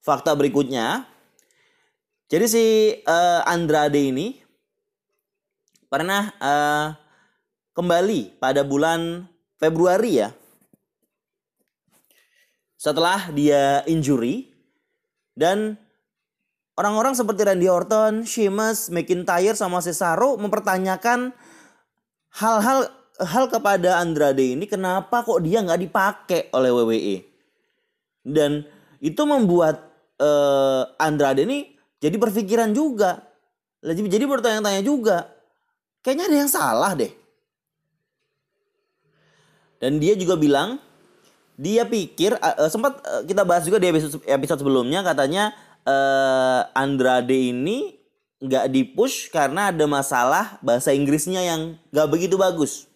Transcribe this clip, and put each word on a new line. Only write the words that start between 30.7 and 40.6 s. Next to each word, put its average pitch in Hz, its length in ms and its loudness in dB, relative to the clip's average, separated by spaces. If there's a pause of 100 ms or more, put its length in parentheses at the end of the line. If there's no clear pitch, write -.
Andrade 143 480 0
ini 285 320 -6 (240)
jadi 156 160 -2
berpikiran 214 560 0
juga. 220 480 -2 (640)
Jadi, 165 240 -4
jadi 220 160 0
bertanya-tanya 214 560 0
juga. 220 480 0 (720)
Kayaknya 285 240 -2
ada 302 160 4
yang 285 80 -2
salah 139 480 0
deh. 107 140 -4 (2750)
Dan 147 240 -2
dia 196 160 2
juga 185 160 0
bilang, 156 440 2 (800)